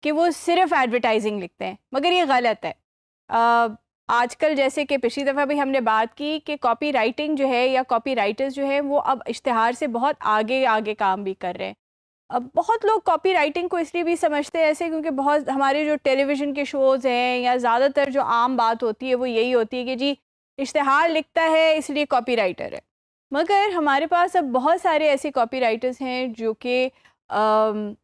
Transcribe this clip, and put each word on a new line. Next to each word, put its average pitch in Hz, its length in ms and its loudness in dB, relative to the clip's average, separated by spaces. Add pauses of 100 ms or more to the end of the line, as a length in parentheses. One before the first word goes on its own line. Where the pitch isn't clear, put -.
कि 294 80 -2
वो 330 200 2
सिर्फ 349 420 0
एडवर्टाइजिंग 220 680 0
लिखते 185 260 -12
हैं, 190 120 -10 (160)
मगर 302 200 0
ये 359 120 2
गलत 247 400 0
है। 160 100 -8 (540)
अ, 233 380 2 (420)
आजकल 247 460 0
जैसे 277 300 0
कि 277 120 0
पिछली 247 260 -2
दफ़ा 277 220 0
भी 294 120 0
हमने 269 240 0
बात 220 320 0
की 302 260 -6
कि 294 180 -8
कॉपीराइटिंग 269 800 0
जो 269 100 0
है 254 220 2
या 262 140 0
कॉपीराइटर्स 247 680 -2
जो 277 120 -4
हैं 277 160 0
वो 285 160 0
अब 269 300 -2
इश्तिहार 233 460 0
से 285 140 -4
बहुत 247 340 -2
आगे 226 440 0
आगे 220 280 0
काम 202 300 -2
भी 190 100 -4
कर 180 220 -8
रहे 190 120 -8
हैं। 202 80 -12 (560)
अब 247 240 -4
बहुत 440 300 0
लोग 427 180 2
कॉपीराइटिंग 339 680 0
को 349 100 -2
इसलिए 349 240 -4
भी 339 120 0
समझते 302 440 -2
हैं 320 60 4
ऐसे 311 240 0
क्योंकि 320 200 -4
बहुत 285 400 0
हमारे 277 360 0
जो 302 100 0
टेलीविज़न 277 580 0
के 285 120 -4
शोज़ 269 420 2
हैं 247 320 0
या 247 180 2
ज़्यादातर 262 520 2
जो 269 120 0
आम 240 360 2
बात 226 260 0
होती 240 260 -2
है 254 60 2
वो 247 100 0
यही 240 260 0
होती 240 260 2
है 247 80 -4
कि 254 100 -4
जी 277 220 -2 (420)
इश्तिहार 285 500 2
लिखता 320 320 -2
है 320 360 4
इसलिए 294 280 -2
कॉपीराइटर 226 680 -2
है। - 80 -12 (520)
मगर 403 380 2
हमारे 294 360 0
पास 349 300 2
अब 339 60 2
बहुत 277 380 0
सारे 311 260 2
ऐसे 277 240 0
कॉपीराइटर्स 247 680 -2
हैं 254 320 -4
जो 220 200 -4
कि, 254 380 -2 (380)
अम, 214 760 0